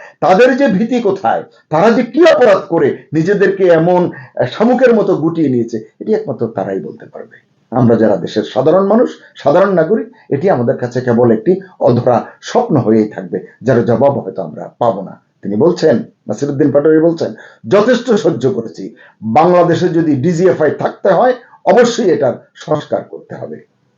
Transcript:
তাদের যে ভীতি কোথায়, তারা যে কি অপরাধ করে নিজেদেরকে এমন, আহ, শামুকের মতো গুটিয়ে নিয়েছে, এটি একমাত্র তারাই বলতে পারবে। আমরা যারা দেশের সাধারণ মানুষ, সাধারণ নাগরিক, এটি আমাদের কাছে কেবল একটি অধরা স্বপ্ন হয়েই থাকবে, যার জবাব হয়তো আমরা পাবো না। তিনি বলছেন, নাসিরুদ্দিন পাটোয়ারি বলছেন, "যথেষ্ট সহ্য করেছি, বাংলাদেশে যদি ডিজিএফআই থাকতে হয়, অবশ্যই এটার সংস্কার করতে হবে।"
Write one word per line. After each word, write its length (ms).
তাদের 360
যে 120
ভীতি 320
কোথায়, 440
তারা 220
যে 120
কি 220
অপরাধ 340
করে 540
নিজেদেরকে 540
এমন, 440
আহ, 60
শামুকের 480
মতো 220
গুটিয়ে 320
নিয়েছে, 420
এটি 140
একমাত্র 320
তারাই 340
বলতে 260
পারবে। 300
আমরা 260
যারা 200
দেশের 260
সাধারণ 440
মানুষ, 240
সাধারণ 380
নাগরিক, 360
এটি 200
আমাদের 260
কাছে 240
কেবল 300
একটি 300
অধরা 440
স্বপ্ন 360
হয়েই 320
থাকবে, 380
যার 220
জবাব 340
হয়তো 240
আমরা 360
পাবো 240
না। 220
তিনি 140
বলছেন, 460
নাসিরুদ্দিন 440
পাটোয়ারি 300
বলছেন, 320
"যথেষ্ট 420
সহ্য 400
করেছি, 440
বাংলাদেশে 680
যদি 280
ডিজিএফআই 640
থাকতে 300
হয়, 260
অবশ্যই 460
এটার 440
সংস্কার 500
করতে 300
হবে।" 300